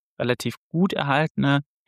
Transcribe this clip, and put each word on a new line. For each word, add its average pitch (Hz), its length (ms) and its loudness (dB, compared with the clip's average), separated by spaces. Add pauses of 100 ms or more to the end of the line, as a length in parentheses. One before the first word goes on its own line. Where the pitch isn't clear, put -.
(180)
relativ 123 360 -2 (160)
gut 180 240 2
erhaltene 143 680 0 (280)